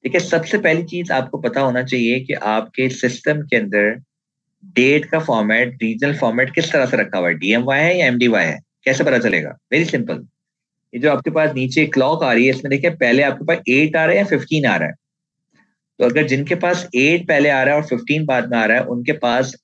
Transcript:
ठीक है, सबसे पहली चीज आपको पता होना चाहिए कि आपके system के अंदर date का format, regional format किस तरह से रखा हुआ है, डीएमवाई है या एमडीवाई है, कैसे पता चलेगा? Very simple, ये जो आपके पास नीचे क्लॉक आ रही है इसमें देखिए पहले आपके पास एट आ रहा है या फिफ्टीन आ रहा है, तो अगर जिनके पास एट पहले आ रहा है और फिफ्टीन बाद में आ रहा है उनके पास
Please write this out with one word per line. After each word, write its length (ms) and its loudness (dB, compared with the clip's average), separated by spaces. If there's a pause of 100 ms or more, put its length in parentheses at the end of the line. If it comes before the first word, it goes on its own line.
ठीक 120 -4
है, 60 2
सबसे 380 0
पहली 240 2
चीज 280 -8
आपको 280 -4
पता 220 -2
होना 220 0
चाहिए 380 0
कि 120 -8
आपके 560 -2
system 540 -2
के 140 -2
अंदर 460 0 (640)
date 400 2
का 140 -2
format, 640 0
regional 340 -2
format 380 0
किस 180 -2
तरह 140 2
से 100 -2
रखा 220 -2
हुआ 100 0
है, 60 0
डीएमवाई 460 0
है 180 2
या 80 2
एमडीवाई 400 2
है, 140 -4 (240)
कैसे 200 0
पता 140 2
चलेगा? 400 -2 (160)
Very 200 0
simple, 240 -4 (760)
ये 40 -8
जो 140 2
आपके 180 -2
पास 240 0
नीचे 320 0
क्लॉक 360 0
आ 100 2
रही 140 4
है 40 4
इसमें 200 -4
देखिए 200 0
पहले 320 2
आपके 220 -2
पास 140 0 (100)
एट 280 2
आ 60 2
रहा 100 2
है 60 4
या 60 2
फिफ्टीन 420 -2
आ 100 2
रहा 120 -2
है, 60 -10 (1040)
तो 60 2
अगर 220 2
जिनके 280 -2
पास 400 -2
एट 340 0
पहले 200 4
आ 140 2
रहा 120 2
है 60 2
और 60 -8
फिफ्टीन 380 -2
बाद 260 -2
में 80 0
आ 60 2
रहा 120 2
है 80 2
उनके 280 -4
पास 520 0